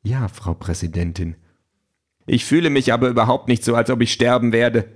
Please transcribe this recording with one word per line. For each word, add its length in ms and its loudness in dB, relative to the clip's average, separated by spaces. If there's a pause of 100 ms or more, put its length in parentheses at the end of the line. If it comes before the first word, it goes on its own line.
„Ja, 260 -4
Frau 260 -8
Präsidentin.“ 800 -6 (880)
„Ich 180 0
fühle 260 2
mich 220 2
aber 160 2
überhaupt 400 0
nicht 160 2
so, 100 0
als 160 0
ob 120 0
ich 100 0
sterben 400 2
werde.“ 440 2